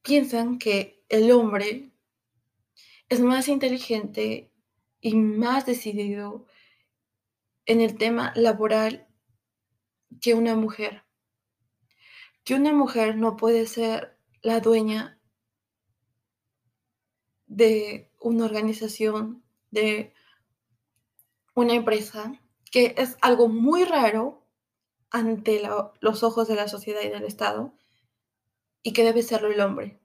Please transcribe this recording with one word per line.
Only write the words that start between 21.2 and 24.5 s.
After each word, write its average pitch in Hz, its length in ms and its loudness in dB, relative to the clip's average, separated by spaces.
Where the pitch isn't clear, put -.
una 240 200 2
empresa, 220 680 -4
que 247 260 2
es 254 220 -4
algo 240 300 4
muy 262 340 2
raro 262 580 0